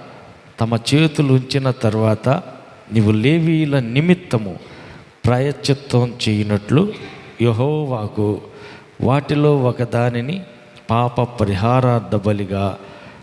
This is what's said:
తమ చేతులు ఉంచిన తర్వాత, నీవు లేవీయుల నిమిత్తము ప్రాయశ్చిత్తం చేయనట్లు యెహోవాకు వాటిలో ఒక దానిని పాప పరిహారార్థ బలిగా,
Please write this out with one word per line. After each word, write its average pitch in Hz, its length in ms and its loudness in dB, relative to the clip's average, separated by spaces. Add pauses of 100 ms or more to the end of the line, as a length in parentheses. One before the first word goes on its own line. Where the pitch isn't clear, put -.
(600)
తమ 113 180 0 (160)
చేతులు 151 380 4
ఉంచిన 131 380 2
తర్వాత, 110 580 0 (640)
నీవు 110 180 4
లేవీయుల 151 680 2
నిమిత్తము 123 800 -2 (640)
ప్రాయశ్చిత్తం 127 920 0 (140)
చేయనట్లు 107 640 0 (500)
యెహోవాకు 117 1000 -2 (600)
వాటిలో 147 560 2
ఒక 123 260 0
దానిని 120 600 -2 (480)
పాప 123 320 2
పరిహారార్థ 113 920 2
బలిగా, 98 640 -2 (440)